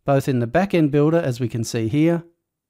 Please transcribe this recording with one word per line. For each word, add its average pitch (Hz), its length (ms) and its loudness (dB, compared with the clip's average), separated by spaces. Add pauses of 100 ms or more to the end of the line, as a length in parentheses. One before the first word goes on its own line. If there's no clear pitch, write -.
both 139 240 0
in 127 100 0
the 117 80 -2
back-end 165 420 2
builder, 147 280 2
as 131 240 -2
we 117 80 -2
can 117 160 -6
see 113 240 -4
here, 165 340 0 (460)